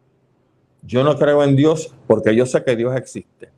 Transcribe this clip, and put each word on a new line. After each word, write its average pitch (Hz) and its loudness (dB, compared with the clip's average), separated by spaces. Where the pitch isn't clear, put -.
Yo 120 -2
no 147 0
creo 147 2
en 139 2
Dios 156 0
porque 110 0
yo 123 2
sé 143 -2
que 127 -2
Dios 123 -4
existe. - -14